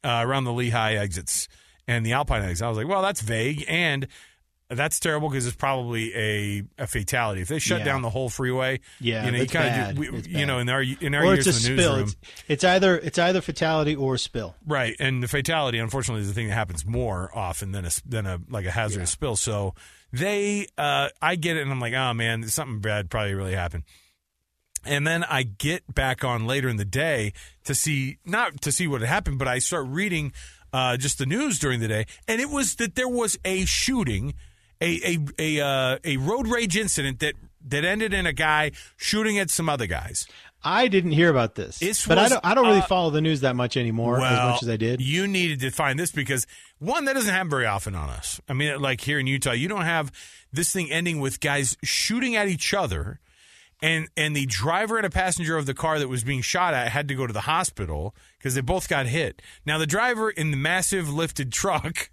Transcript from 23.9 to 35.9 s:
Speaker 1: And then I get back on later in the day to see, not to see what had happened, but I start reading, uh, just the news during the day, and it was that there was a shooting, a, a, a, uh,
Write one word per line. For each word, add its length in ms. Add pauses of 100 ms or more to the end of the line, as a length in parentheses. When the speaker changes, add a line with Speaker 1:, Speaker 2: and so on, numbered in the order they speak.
Speaker 1:
And 200
then 180
I 200
get 500
back 300
on 220
later 240
in 80
the 80
day 480 (320)
to 100
see, 500
not 360
to 100
see 160
what 140
had 80
happened, 300
but 80
I 120
start 280
reading, 440 (400)
uh, 260
just 200
the 80
news 340
during 200
the 80
day, 180 (220)
and 120
it 100
was 260
that 200
there 140
was 340
a 220
shooting, 680 (460)
a, 380 (220)
a, 200
a, 60
uh, 400